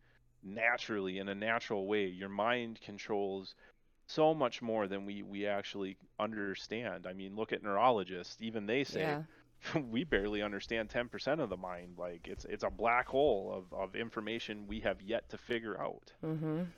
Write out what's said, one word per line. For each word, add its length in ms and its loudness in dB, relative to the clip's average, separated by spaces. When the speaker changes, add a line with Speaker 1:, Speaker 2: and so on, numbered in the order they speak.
Speaker 1:
naturally 760 2
in 100 -2
a 60 -2
natural 520 0
way. 200 4
Your 220 -4
mind 540 2
controls 720 -2
so 280 6
much 280 2
more 240 2
than 200 -2
we, 160 -6
we 240 -4
actually 500 -2
understand. 880 -2
I 80 -6
mean, 200 -8
look 180 -2
at 100 -2
neurologists. 800 4
Even 260 -4
they 180 4
say, 160 -4
Speaker 2:
Yeah. 220 2
Speaker 1:
<laughs> 160 2
"We 140 2
barely 380 2
understand 480 -2
ten 180 0
percent 320 0
of 80 0
the 80 -2
mind." 420 -8
Like, 300 -6
it's, 160 -8
it's 180 -4
a 80 2
black 380 4
hole 480 4
of, 200 -10
of 200 -4
information 720 -4
we 120 -4
have 200 0
yet 300 -2
to 80 -8
figure 420 -2
out. 320 -6
Speaker 2:
Mm-hmm. 420 -2